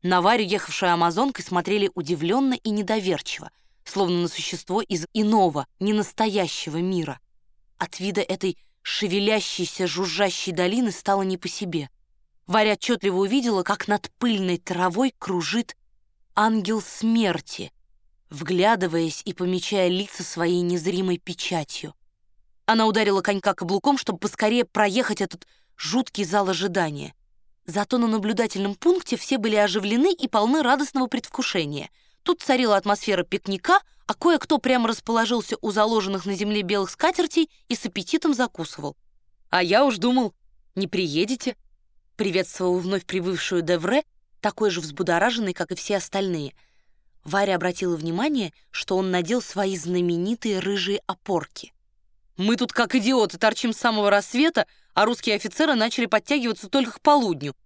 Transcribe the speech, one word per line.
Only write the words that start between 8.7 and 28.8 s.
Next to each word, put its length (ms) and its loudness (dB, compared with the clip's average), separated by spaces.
шевелящейся, 1040 -2
жужжащей 640 -2
долины 400 0
стало 300 0
не 160 -2
по 100 -10
себе. 420 -6
Варя 260 2
отчетливо 460 0
увидела, 440 2
как 240 -2
над 300 -2
пыльной 400 0
травой 600 0
кружит 600 -4
ангел 460 2
смерти, 880 -2
вглядываясь 960 0
и 80 -6
помечая 560 0
лица 340 -4
своей 380 0
незримой 560 0
печатью. 760 -6
Она 220 4
ударила 340 2
конька 320 0
каблуком, 440 0
чтобы 220 -6
поскорее 460 0
проехать 560 0
этот 240 -6
жуткий 480 -2
зал 260 2
ожидания. 640 -2
Зато 320 -2
на 100 2
наблюдательном 680 0
пункте 420 0